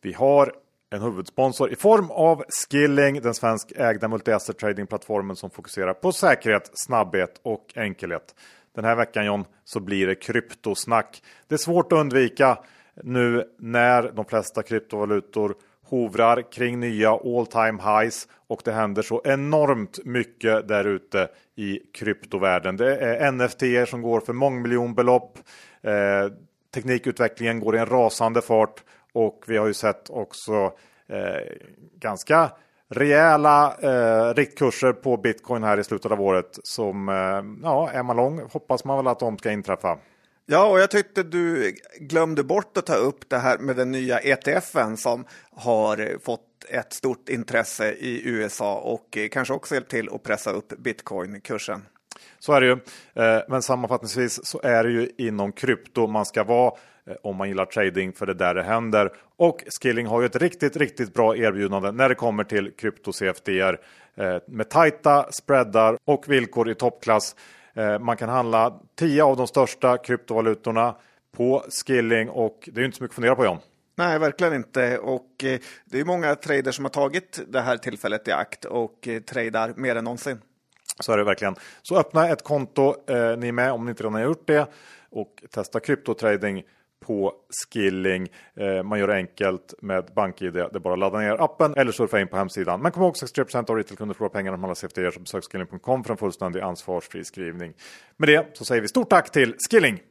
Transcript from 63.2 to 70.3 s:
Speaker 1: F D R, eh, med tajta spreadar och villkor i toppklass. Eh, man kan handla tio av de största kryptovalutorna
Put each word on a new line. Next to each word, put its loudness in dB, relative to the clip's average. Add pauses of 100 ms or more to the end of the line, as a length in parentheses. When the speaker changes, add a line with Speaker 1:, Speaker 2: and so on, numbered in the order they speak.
Speaker 1:
F -2
D 0
R, 2 (340)
eh, -4 (100)
med -8
tajta 4
spreadar 2
och -2
villkor 0
i -4
toppklass. 0 (380)
Eh, -2
man -2
kan -8
handla 0 (180)
tio 4
av 6
de -2
största 2
kryptovalutorna -2 (400)